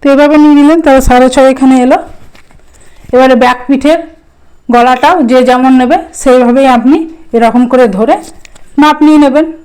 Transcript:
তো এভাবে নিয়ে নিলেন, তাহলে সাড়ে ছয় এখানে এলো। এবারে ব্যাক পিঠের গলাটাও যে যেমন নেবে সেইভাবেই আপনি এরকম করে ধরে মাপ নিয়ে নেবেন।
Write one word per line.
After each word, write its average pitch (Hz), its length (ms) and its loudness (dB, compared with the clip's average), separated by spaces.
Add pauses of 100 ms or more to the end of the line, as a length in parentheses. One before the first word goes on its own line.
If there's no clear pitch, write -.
তো - 40 -20 (100)
এভাবে 294 280 0
নিয়ে 302 160 4
নিলেন, 294 260 2
তাহলে 269 240 2
সাড়ে 254 260 2
ছয় 269 200 2
এখানে 262 200 0 (100)
এলো। 285 140 0 (1160)
এবারে 262 280 2
ব্যাক 247 160 -2 (100)
পিঠের 277 300 -2 (760)
গলাটাও 254 420 0 (140)
যে 254 80 2 (100)
যেমন 254 320 0
নেবে 254 160 -2 (260)
সেইভাবেই 254 440 0 (100)
আপনি 254 200 0 (400)
এরকম 233 260 0 (100)
করে 254 120 2 (120)
ধরে 233 180 -2 (680)
মাপ 294 160 0 (100)
নিয়ে 302 180 2
নেবেন। 285 220 0 (180)